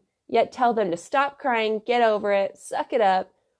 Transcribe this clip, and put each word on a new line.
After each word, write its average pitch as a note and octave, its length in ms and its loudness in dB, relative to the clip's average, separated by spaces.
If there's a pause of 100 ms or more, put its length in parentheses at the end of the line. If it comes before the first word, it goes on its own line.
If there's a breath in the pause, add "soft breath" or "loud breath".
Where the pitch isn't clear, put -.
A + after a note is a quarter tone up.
(280)
yet A#3 240 0
tell A#3+ 220 0
them G#3 180 -2
to B3+ 60 -4
stop C#4 420 -4
crying, A3 460 -2
get A#3+ 160 0
over G#3+ 300 2
it, G3 260 0
suck - 360 -8
it B3 80 2
up F#3+ 300 2 (280)